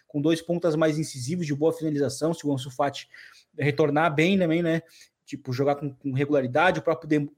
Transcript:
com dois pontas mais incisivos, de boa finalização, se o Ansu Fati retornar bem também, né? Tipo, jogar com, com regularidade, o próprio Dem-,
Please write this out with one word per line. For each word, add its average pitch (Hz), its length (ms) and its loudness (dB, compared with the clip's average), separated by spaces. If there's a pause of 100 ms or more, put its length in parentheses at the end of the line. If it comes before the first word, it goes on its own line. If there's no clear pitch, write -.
com 147 140 -4
dois 160 200 2
pontas 175 340 0
mais 160 240 2
incisivos, 151 480 -4
de 143 80 -2
boa 160 180 2
finalização, 151 600 -2
se 156 140 -6
o 143 60 0
Ansu 131 180 -6
Fati - 360 -4 (520)
retornar 147 560 2
bem 180 240 4
também, 170 240 2
né? 165 200 0 (440)
Tipo, 131 260 -10
jogar 139 220 2
com, 143 160 -6
com 135 220 -8
regularidade, 143 640 2
o - 40 -6
próprio 160 260 -2
Dem-, 147 300 2